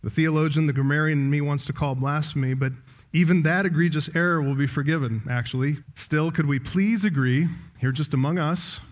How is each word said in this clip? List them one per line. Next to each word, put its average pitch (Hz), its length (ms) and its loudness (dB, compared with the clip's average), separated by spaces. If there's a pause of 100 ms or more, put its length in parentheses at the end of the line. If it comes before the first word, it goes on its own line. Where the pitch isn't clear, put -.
The 107 80 -4
theologian, 156 560 0
the 143 60 0
grammarian 147 460 2
in 139 120 0
me 147 100 2
wants 143 260 -2
to 147 60 -6
call 143 220 -2
blasphemy, 135 600 -2
but 135 180 -2 (400)
even 170 300 4
that 180 240 2
egregious 165 500 0
error 170 260 2
will 139 140 0
be 139 100 2
forgiven, 139 640 -2
actually. 131 460 -2 (180)
Still, 156 380 0
could 160 140 0
we 139 120 2
please 196 460 0
agree, 139 420 2 (340)
here 131 120 0
just 143 220 -2
among 147 260 0
us 165 400 -4 (120)